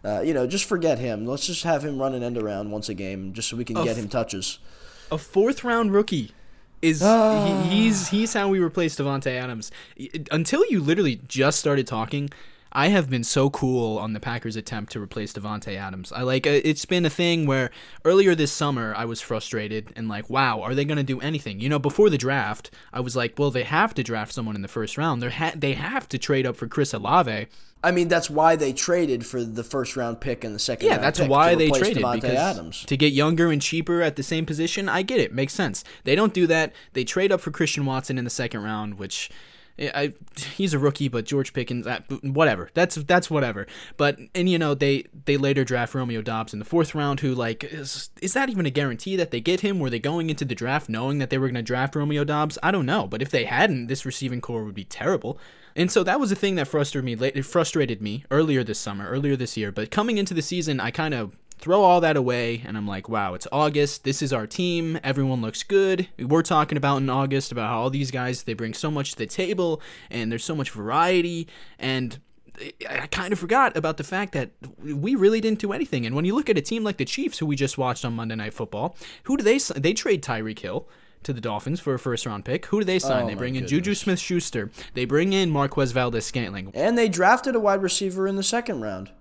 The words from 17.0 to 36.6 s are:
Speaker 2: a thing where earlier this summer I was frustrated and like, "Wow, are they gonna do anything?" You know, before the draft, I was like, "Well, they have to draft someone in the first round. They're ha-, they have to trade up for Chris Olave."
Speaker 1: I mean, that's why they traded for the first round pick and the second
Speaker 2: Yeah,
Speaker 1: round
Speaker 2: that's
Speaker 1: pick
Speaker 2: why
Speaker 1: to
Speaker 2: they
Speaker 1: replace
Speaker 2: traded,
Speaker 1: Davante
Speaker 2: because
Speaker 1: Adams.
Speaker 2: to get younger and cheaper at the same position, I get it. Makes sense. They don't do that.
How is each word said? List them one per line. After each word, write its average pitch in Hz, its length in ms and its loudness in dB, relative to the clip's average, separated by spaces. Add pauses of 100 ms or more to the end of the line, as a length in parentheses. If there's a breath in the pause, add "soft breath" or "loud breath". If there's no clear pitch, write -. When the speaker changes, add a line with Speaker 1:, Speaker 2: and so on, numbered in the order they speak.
Speaker 2:
a 156 60 4
thing 170 360 2
where 131 240 2 (340 loud breath)
earlier 185 300 8
this 151 160 2
summer 120 460 -2
I 113 80 -2
was 117 160 -6
frustrated 107 720 -6
and 113 140 -6
like, 104 220 -8
"Wow, 123 320 2
are 117 120 -4
they 143 100 0
gonna 147 180 0
do 131 180 -2
anything?" 131 400 -6
You 127 80 -2
know, 147 100 2
before 143 320 4
the 143 80 2
draft, 120 520 -2 (220 loud breath)
I 123 80 -6
was 123 140 -4
like, 120 240 -2
"Well, 143 120 4
they 123 140 0
have 165 300 2
to 135 80 0
draft 110 300 -4
someone 110 240 -4
in 98 60 -6
the 98 60 -8
first 110 280 -4
round. 143 260 0
They're 123 80 -2
ha-, 160 240 -2
they 143 200 0
have 196 340 -6
to 131 100 -4
trade 135 280 0
up 123 100 -2
for 120 100 -8
Chris 139 280 0
Olave." 110 520 2 (380 soft breath)
Speaker 1:
I 170 60 6
mean, 175 160 2
that's 165 240 2
why 160 240 6
they 143 180 0
traded 139 540 0
for 123 160 -4
the 113 220 -6
first 131 320 -4
round 117 240 -4
pick 123 240 -4
and 107 100 -8
the 101 60 -8
second - 260 0
Speaker 2:
Yeah, 440 80 6
Speaker 1:
round - 100 0
Speaker 2:
that's - 140 2
Speaker 1:
pick 151 100 4
Speaker 2:
why 147 220 8
Speaker 1:
to 170 60 6
Speaker 2:
they 160 100 4
Speaker 1:
replace 143 160 6
Speaker 2:
traded, 190 220 2
Speaker 1:
Davante 120 80 2 (100)
Speaker 2:
because 123 140 2
Speaker 1:
Adams. 131 480 -2
Speaker 2:
to 139 120 -2
get 147 160 6
younger 160 380 4
and 147 100 2
cheaper 165 420 0
at 147 120 2
the 139 80 -6
same 160 240 -2
position, 165 420 -2
I 175 140 0
get 240 160 0
it. 107 160 0
Makes 135 200 -2
sense. 135 280 -2 (220 loud breath)
They 135 100 4
don't 202 180 4
do 180 140 4
that. 160 260 2 (200 loud breath)